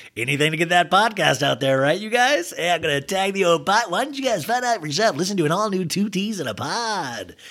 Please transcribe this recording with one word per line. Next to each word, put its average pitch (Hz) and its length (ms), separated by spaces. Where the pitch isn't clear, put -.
Anything 143 360
to 160 60
get 165 120
that 175 200
podcast 185 540
out 139 160
there, 135 220
right, 151 180
you 214 100
guys? 262 460
Hey, 170 160
I'm 165 100
gonna 147 200
tag 190 320
the 190 120
old 165 200
pod. 208 240
Why 202 160
don't 285 120
you 269 60
guys 214 220
find 247 200
out 233 140
for 151 80
yourself? 160 300
Listen 190 200
to 160 80
an 147 60
all-new 190 340
Two 202 240
T's 196 300
and 135 100
a 104 60
Pod. 147 800